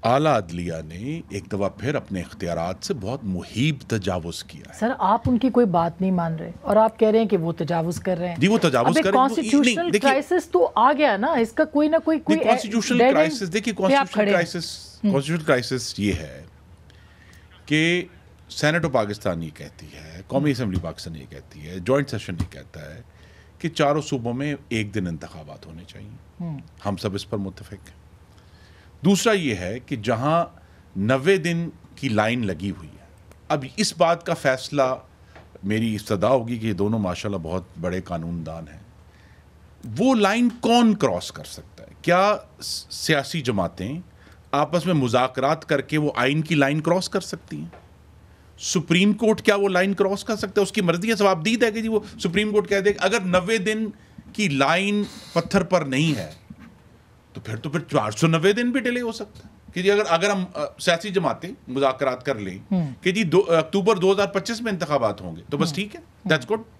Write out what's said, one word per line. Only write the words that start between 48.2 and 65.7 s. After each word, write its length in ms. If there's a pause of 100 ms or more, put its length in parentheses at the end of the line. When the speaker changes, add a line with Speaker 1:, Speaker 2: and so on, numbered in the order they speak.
Speaker 1:
सुप्रीम 560
कोर्ट 280
क्या 140
वो 120
लाइन 260
क्रॉस 300
कर 120
सकता 260
है? 20
उसकी 180
मर्जी 260
है, 80
सवाबदीद 480
है 80
कि 100
जी 60
वो 180 (180)
सुप्रीम 280
कोर्ट 160
कह 120
दे, 120
अगर 320
नब्बे 360
दिन 340 (420)
की 120
लाइन 580 (300)
पत्थर 280
पर 240
नहीं 260
है, 360 (840)
तो 60
फिर, 160
तो 120
फिर 120
चार 300
सौ 160
नब्बे 260
दिन 180
भी 80
डिले 200
हो 120
सकता 320
है 60 (240)
कि 100
जी 60
अगर, 140
अगर 280
हम, 240
अ, 240
सियासी 320
जमातें 380 (200)
मुज़ाकरात 540
कर 140
लें 240 (100)
Speaker 2:
हम्म। 320
Speaker 1:
कि 80
जी 120
दो, 160
अक्टूबर 600
दो 140
हज़ार 140
पच्चीस 340
में 100
इंतखाबात 500
होंगे, 200
तो 160
बस 100
Speaker 2:
हम्म। 80